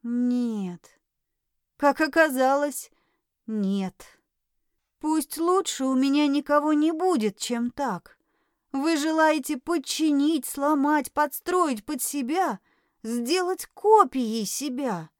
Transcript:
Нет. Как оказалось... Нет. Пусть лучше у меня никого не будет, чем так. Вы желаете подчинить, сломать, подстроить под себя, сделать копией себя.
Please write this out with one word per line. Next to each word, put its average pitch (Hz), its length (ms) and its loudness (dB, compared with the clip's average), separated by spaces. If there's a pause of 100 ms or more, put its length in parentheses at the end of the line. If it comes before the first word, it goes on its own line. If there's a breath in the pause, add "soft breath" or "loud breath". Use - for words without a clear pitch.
Нет. 240 960 -4 (760)
Как 285 240 2
оказалось... 285 920 2 (540)
Нет. 196 600 -4 (960)
Пусть 311 380 -2
лучше 359 480 0
у 262 100 2
меня 277 320 2
никого 294 460 2
не 302 180 2
будет, 311 460 0
чем 240 340 -4
так. 226 460 -6 (540)
Вы 302 260 0
желаете 311 600 2
подчинить, 294 880 0
сломать, 285 680 0
подстроить 294 760 -2
под 294 160 -6
себя, 285 580 -2 (440)
сделать 302 680 -4
копией 254 720 2
себя. 247 640 -6 (100)